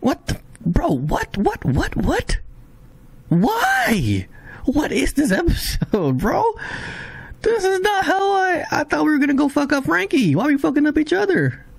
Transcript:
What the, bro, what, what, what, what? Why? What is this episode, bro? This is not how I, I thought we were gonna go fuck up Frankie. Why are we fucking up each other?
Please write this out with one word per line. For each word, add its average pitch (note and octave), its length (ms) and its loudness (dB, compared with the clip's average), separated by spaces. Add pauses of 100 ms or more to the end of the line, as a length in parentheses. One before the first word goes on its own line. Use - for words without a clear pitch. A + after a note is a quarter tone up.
What C#4 260 -2
the, - 140 -4 (240)
bro, D4 260 2
what, D3+ 460 -2
what, D#4 280 -2
what, C3+ 320 -2
what? D#4+ 420 0 (920)
Why? A#3 1000 0 (360)
What C#4+ 280 0
is - 220 0
this C#4 180 2
episode, F#3+ 840 0
bro? A#3 260 0 (960)
This A4 220 0
is F#4+ 160 2
not G4 240 0
how G4 280 2
I, F#4 380 0
I - 140 0
thought D4 200 0
we D4+ 60 2
were D4+ 80 4
gonna C#4+ 160 2
go C#4+ 140 2
fuck C#4+ 240 0
up C#4 120 0
Frankie. D#4+ 500 2
Why F3 100 2
are C#4+ 40 2
we C#4+ 100 2
fucking D4 280 2
up D4+ 120 2
each D4+ 140 0
other? F4 520 0 (140)